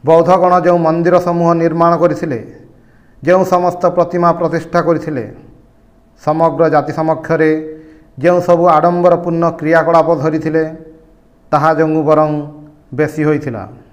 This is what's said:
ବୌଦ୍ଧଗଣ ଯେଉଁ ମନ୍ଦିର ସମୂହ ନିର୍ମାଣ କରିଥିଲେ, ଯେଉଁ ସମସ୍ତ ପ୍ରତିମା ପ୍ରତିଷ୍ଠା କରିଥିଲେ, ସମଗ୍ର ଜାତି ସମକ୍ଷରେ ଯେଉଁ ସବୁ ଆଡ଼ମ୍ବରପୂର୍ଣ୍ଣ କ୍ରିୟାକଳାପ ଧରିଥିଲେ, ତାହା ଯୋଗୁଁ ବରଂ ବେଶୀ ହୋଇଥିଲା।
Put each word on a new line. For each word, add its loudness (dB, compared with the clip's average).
ବୌଦ୍ଧଗଣ 4
ଯେଉଁ 2
ମନ୍ଦିର 2
ସମୂହ 0
ନିର୍ମାଣ 0
କରିଥିଲେ, -2
ଯେଉଁ 2
ସମସ୍ତ -2
ପ୍ରତିମା 0
ପ୍ରତିଷ୍ଠା -4
କରିଥିଲେ, -4
ସମଗ୍ର 0
ଜାତି 0
ସମକ୍ଷରେ -2
ଯେଉଁ 2
ସବୁ 2
ଆଡ଼ମ୍ବରପୂର୍ଣ୍ଣ 2
କ୍ରିୟାକଳାପ 2
ଧରିଥିଲେ, -2
ତାହା 2
ଯୋଗୁଁ 0
ବରଂ 2
ବେଶୀ -4
ହୋଇଥିଲା। -4